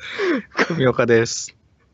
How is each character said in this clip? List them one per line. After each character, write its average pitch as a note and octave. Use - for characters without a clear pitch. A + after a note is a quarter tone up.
富 D#3
岡 B2
で A#2
す。 -